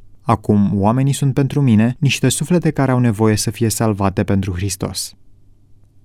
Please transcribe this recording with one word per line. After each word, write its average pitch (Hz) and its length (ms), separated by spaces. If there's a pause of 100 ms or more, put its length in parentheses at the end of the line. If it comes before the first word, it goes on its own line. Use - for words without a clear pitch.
(220)
Acum, 104 520
oamenii 123 400
sunt 139 200
pentru 143 280
mine 123 380
niște 131 300
suflete 160 420
care 135 200
au 123 80
nevoie 110 360
să 104 140
fie 110 200
salvate 101 540
pentru 98 300
Hristos." 95 600 (920)